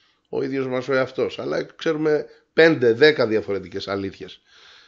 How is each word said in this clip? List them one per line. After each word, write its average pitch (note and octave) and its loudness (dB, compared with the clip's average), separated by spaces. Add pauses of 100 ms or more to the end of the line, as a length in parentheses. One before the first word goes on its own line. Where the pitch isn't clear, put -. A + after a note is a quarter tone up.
(300)
ο B2 -4
ίδιος C3+ -4
μας B2+ -4
ο C#3 -2
εαυτός. C3 -2
Αλλά D3 -4
ξέρουμε D3+ -2 (280)
πέντε, C#3 4
δέκα C#3+ 4
διαφορετικές G2 -4
αλήθειες. F#2+ -8 (460)